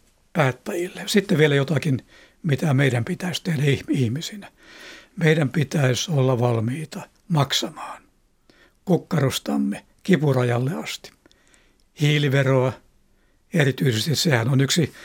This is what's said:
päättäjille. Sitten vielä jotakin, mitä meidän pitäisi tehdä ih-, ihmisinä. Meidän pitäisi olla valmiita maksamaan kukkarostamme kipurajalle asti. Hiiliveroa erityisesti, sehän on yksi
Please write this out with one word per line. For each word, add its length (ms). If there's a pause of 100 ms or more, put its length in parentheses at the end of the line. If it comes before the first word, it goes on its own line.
(320)
päättäjille. 720
Sitten 320
vielä 180
jotakin, 500 (380)
mitä 300
meidän 320
pitäisi 380
tehdä 200
ih-, 260
ihmisinä. 600 (640)
Meidän 340
pitäisi 640
olla 280
valmiita 600 (260)
maksamaan 760 (840)
kukkarostamme 1000 (180)
kipurajalle 720
asti. 360 (880)
Hiiliveroa 720 (800)
erityisesti, 640
sehän 340
on 120
yksi 320 (120)